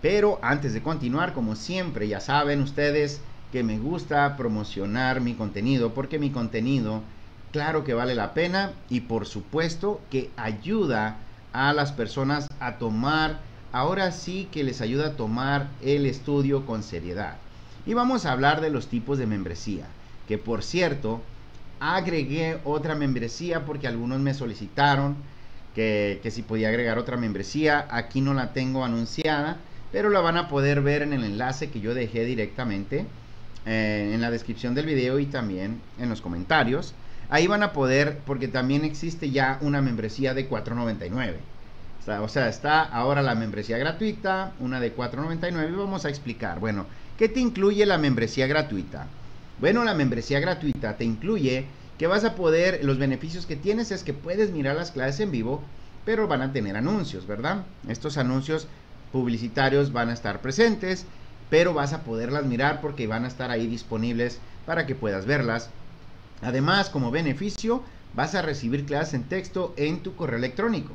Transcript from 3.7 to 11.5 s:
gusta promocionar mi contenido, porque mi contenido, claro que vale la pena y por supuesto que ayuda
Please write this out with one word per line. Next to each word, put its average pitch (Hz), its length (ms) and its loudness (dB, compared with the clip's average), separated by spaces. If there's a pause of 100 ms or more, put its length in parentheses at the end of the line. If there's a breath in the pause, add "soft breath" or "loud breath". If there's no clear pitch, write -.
gusta 143 580 2
promocionar 113 840 0
mi 120 140 0
contenido, 113 600 0
porque 147 260 -2
mi 143 100 0
contenido, 117 720 0 (480 loud breath)
claro 151 320 0
que 135 120 -2
vale 123 200 0
la 104 200 -2
pena 180 380 2 (160)
y 123 120 0
por 113 260 -2
supuesto 165 720 -2 (100)
que 131 260 -2
ayuda 110 800 0 (360 loud breath)